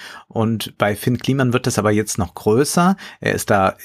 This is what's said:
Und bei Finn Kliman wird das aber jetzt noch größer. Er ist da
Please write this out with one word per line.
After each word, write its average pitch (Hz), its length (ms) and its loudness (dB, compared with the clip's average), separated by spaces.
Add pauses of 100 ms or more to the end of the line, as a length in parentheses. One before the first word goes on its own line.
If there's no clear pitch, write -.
(280)
Und 113 500 -2
bei 104 180 0
Finn 123 240 -2
Kliman 131 340 0
wird 127 140 -2
das 120 100 -2
aber 104 140 2
jetzt 107 260 0
noch 95 160 -4
größer. 160 640 2 (220)
Er 107 140 0
ist 92 160 -4
da 95 360 2